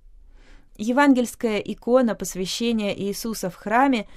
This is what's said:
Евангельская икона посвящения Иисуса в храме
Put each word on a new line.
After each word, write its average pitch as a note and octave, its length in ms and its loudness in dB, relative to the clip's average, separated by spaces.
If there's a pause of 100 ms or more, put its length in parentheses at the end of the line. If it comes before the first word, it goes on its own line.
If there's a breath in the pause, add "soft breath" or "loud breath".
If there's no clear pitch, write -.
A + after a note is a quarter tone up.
(760 soft breath)
Евангельская A#3+ 840 2
икона A#3+ 540 2
посвящения G3+ 840 -4
Иисуса G3+ 540 -6
в E3+ 60 -10
храме A#3+ 600 0